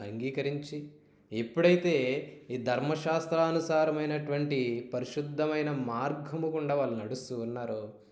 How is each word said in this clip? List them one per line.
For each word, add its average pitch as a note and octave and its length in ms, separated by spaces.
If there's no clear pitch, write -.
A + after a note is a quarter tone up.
అంగీకరించి, C#3 880
ఎప్పుడైతే D3+ 960
ఈ B2+ 80
ధర్మశాస్త్రానుసారమైనటువంటి D3+ 2250
పరిశుద్ధమైన D3 800
మార్గము D3 760
గుండా D3 280
వాళ్ళు B2 200
నడుస్తూ A#2+ 440
ఉన్నారో, A2+ 540